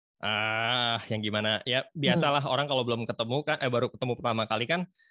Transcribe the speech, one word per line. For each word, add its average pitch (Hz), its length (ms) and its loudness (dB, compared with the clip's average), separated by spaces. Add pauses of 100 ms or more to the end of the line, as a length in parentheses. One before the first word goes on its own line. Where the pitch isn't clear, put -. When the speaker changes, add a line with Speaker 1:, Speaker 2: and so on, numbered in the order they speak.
(220)
Speaker 1:
ah, 113 720 0 (100)
yang 110 140 -2
gimana, 107 440 0
ya 127 280 0
biasalah 143 500 2
Speaker 2:
Hmm. 135 100 -2
Speaker 1:
orang 139 140 2
kalau 135 180 0
belum 117 200 0
ketemu 117 380 -2
kan, 151 180 -2
eh, 135 80 0
baru 120 220 2
ketemu - 260 -4
pertama 113 300 0
kali 110 180 0
kan, 175 240 -2 (240)